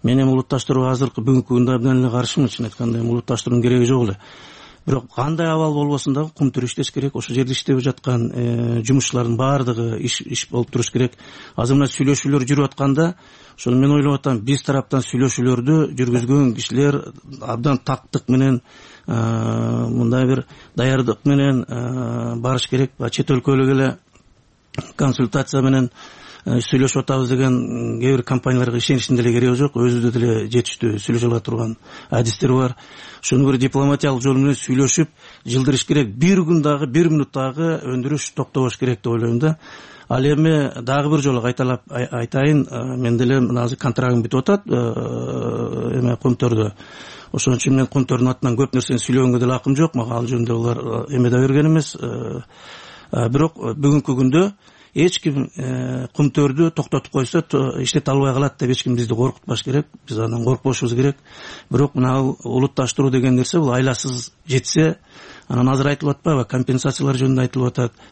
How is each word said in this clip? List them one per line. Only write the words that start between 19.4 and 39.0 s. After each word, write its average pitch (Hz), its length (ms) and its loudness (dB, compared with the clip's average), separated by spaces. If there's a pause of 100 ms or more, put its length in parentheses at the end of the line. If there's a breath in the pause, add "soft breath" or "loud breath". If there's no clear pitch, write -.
бир 127 220 0 (300 loud breath)
даярдык 127 480 0
менен, 139 420 2
э, 120 680 -6
барыш 123 320 -2
керек. 127 240 0 (180)
Чет - 200 -2
өлкөлүк 131 440 2
эле 131 240 0 (960)
консультация 135 680 0
менен, 131 280 2
э, - 0 - (560 loud breath)
сүйлөшүп 131 560 0
атабыз 131 260 0
деген 123 720 0
кээ 127 160 2
бир 123 60 0
компанияларга 123 560 0
ишеничтин 127 380 0
деле 120 160 2
кереги 123 240 2
жок. 139 180 0
Өзүбүздө 120 380 2
деле 113 340 0
жетиштүү 113 560 -2
сүйлөшө 117 240 -2
ала 117 140 0
турган 113 360 -6 (340 loud breath)
адистер 117 420 0
бар. 127 240 2 (440 loud breath)
Ошону 135 300 2
бир 135 80 2
дипломатиялык 135 640 0
жол 135 160 2
менен 139 160 2
сүйлөшүп, 131 540 0 (360 loud breath)
жылдырыш 131 420 0
керек. 135 280 0
Бир 175 320 4
күн 165 160 2
дагы, 147 240 0
бир 160 240 2
мүнөт 151 240 0
дагы 139 480 -2
өндүрүш 131 540 -4
токтобош 131 420 -2
керек 127 240 -2